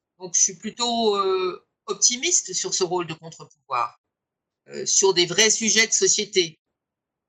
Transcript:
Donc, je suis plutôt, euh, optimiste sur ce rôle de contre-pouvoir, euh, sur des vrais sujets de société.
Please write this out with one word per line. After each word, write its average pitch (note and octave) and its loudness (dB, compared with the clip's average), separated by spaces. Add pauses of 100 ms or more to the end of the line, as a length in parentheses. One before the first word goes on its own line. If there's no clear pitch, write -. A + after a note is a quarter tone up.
(200)
Donc, F3+ -10
je - 2
suis F#3+ 0
plutôt, A#3 -2
euh, F#3+ -2 (220)
optimiste B3 0
sur F3+ -4
ce F#3+ 0
rôle F3 -2
de D#3+ -10
contre-pouvoir, D3 -8 (680)
euh, C#3+ -8
sur - 4
des F3 2
vrais G#3 4
sujets A3 2
de - -2
société. F#3 0 (680)